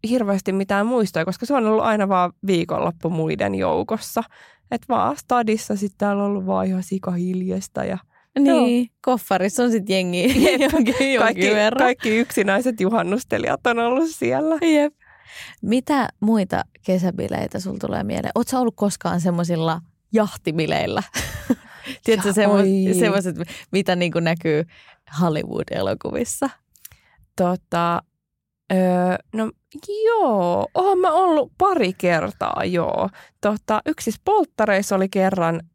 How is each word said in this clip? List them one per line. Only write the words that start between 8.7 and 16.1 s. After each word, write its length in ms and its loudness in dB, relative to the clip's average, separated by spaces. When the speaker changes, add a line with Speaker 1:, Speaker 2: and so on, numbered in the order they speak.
Speaker 1:
joo. 0 -
Speaker 2:
koffarissa 640 0
on 80 2
sit 180 -2
jengi 600 2
Speaker 1:
Jep. 100 0
Speaker 2:
<laughs> 120 2
jonkin, 260 2
jonkin 200 2
Speaker 1:
Kaikki, 360 2
Speaker 2:
verran. 220 2
Speaker 1:
kaikki 300 0
yksinäiset 640 0
juhannustelijat 840 -2
on 120 2
ollut 300 2
siellä. 520 0
Speaker 2:
Jep. 320 4
Mitä 460 0